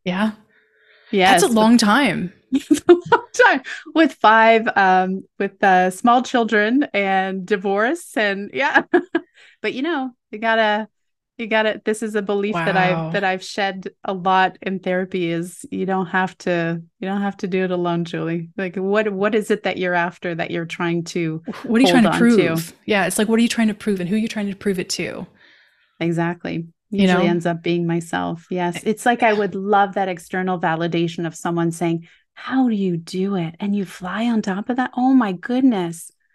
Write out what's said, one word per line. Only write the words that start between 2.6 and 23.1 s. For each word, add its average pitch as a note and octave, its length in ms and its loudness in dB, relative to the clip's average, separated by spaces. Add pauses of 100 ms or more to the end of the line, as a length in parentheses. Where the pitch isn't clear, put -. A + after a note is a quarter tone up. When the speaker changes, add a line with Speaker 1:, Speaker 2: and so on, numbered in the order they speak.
Speaker 2:
a F4 60 10
long F4 320 2 (200)
time E4 160 4 (320)
with D#4 200 4
five, A3+ 600 6
um, F#3 480 2 (140)
with, G3 260 -4
uh, F#3 280 4
small A#3+ 320 2
children A3+ 600 0 (100)
and F#3+ 520 -2
divorce G#3 720 -2
and, G3+ 360 -2
yeah. C#4 340 0
<laughs> - 760 -4
But, G#3+ 120 -4
you B3+ 80 -6
know, C#4 300 -4 (200)
you G#3+ 80 -12
gotta, A3 480 0 (500)
you A3+ 100 -8
gotta, G#3+ 380 0
this G#3+ 160 -2
is G#3+ 140 -4
a G#3 60 0
belief G3+ 340 -2
that G3 200 -2
I've, F#3 220 2
Speaker 1:
Wow. D#3+ 140 -4
Speaker 2:
that G3 120 -2
I've F#3 200 -2
shed G3 460 -6 (140)
a G3 100 -4
lot F#3 480 2
in F#3+ 180 -4
therapy F#3 520 -2
is E3+ 400 -6
you F#3+ 140 -4
don't F#3 220 -2
have F#3 320 -2
to, E3+ 420 -2 (180)
you F#3 80 -8
don't G3+ 140 -4
have G3 160 -4
to G3+ 100 -8
do F#3 180 0
it F3+ 60 -2
alone, F3 340 -2
Julie. E3 520 -6
Like, F#3 200 -6
what, G3+ 360 0
what G3+ 220 0
is G#3+ 160 0
it G3+ 120 -2
that F#3+ 140 -2
you're F3+ 160 -2
after F3 420 -4
that E3+ 160 -6
you're E3+ 140 -6
trying E3+ 400 -4
to D#3+ 380 -4 (200)
Speaker 1:
What A3+ 140 0
are B3 40 4
you C4+ 60 6
Speaker 2:
hold F3+ 40 4
Speaker 1:
trying B3 120 6
to F3 60 6
Speaker 2:
on D#3+ 60 -2
to? - 20 -2
Speaker 1:
prove? F3 560 2 (120)
Yeah, G3 200 0
it's F#3+ 120 -4